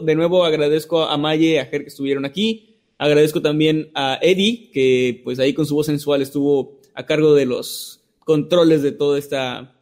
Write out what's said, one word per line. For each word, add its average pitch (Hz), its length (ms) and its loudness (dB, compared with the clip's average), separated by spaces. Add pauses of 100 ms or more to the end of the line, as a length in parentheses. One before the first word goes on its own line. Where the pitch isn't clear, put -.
De 156 100 2
nuevo 170 300 2
agradezco 156 580 0
a 151 140 -2
Maye, 156 420 2
a 131 80 -4
Ger 143 160 -6
que - 60 -18
estuvieron 139 360 -4
aquí. 214 520 -6 (200)
Agradezco 151 460 2
también 156 540 0
a 135 260 -2
Eddie, 196 500 0
que 127 520 0
pues 127 160 -6
ahí 135 140 2
con 156 120 -2
su 147 80 -4
voz 147 120 0
sensual 147 360 -2
estuvo 139 560 -2 (160)
a 131 100 -12
cargo 151 300 2
de 139 120 4
los - 580 -8 (160)
controles 156 600 2
de 139 100 -2
toda 143 260 0
esta, 131 640 -8